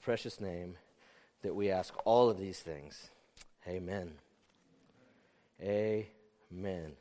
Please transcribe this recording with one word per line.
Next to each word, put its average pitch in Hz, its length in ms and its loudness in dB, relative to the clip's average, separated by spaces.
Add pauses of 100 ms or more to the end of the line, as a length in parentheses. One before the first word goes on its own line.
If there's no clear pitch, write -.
precious 117 360 -2
name 90 380 -8 (640)
that 92 140 -4
we 101 160 2
ask 92 240 0 (100)
all 120 240 10
of 101 100 2
these 95 220 -8
things. 73 480 -12 (580)
Amen. 90 460 -4 (1500)
Amen. 98 1400 -2